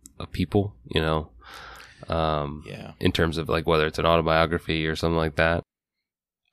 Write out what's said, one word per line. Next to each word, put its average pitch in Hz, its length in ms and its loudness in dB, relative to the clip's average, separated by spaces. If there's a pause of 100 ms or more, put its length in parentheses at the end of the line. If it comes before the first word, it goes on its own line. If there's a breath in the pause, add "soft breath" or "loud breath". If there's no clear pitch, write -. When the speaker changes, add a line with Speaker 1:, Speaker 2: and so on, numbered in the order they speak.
(200)
Speaker 1:
of - 120 -12
people, 101 440 0 (120)
you 80 140 0
know, 78 280 0 (800 loud breath)
um, 76 560 -2
Speaker 2:
Yeah. - 340 -14
Speaker 1:
in 90 120 2
terms 82 260 0
of, 78 120 -4
like, 80 180 0
whether 78 180 4
it's 78 140 -4
an 80 60 0
autobiography 80 800 2
or 78 80 -2
something 82 220 0
like 80 180 0
that. 82 260 2 (920)